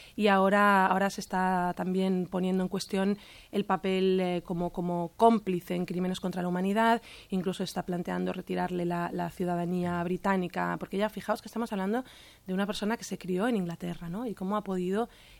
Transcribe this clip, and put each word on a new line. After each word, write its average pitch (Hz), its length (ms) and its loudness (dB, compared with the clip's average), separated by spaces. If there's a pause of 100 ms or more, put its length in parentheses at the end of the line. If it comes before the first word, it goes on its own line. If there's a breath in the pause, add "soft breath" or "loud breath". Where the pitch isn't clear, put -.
(160 loud breath)
y 208 120 4
ahora, 196 580 6
ahora 190 240 2
se - 100 -8
está 185 560 0
también 185 520 0
poniendo 185 340 0
en 185 60 0
cuestión 196 500 -2 (340 loud breath)
el 202 140 -2
papel, 190 540 2
eh, 180 240 0
como, 175 260 -2
como 175 460 -4
cómplice 202 580 4
en 180 100 -2
crímenes 180 340 -2
contra 180 240 -4
la 180 60 -2
humanidad, 202 540 2 (260 loud breath)
incluso 185 340 -2
está 180 220 -4
planteando 180 480 -2
retirarle 180 540 -2
la, 175 260 -2
la 175 180 -4
ciudadanía 175 720 -2
británica, 180 760 -2
porque 190 160 -8
ya 208 140 0
fijaos 208 320 -4
que - 60 -16
estamos 233 240 -6
hablando 202 300 -2 (440 loud breath)
de 185 80 -4
una 196 120 0
persona 208 300 -2
que - 80 -14
se 190 140 -6
crió 185 280 -2
en 247 100 2
Inglaterra, 175 520 -4
¿no? 208 180 -6
Y 202 80 -6
cómo 190 220 -4
ha 208 80 -2
podido, 190 440 -2 (320 loud breath)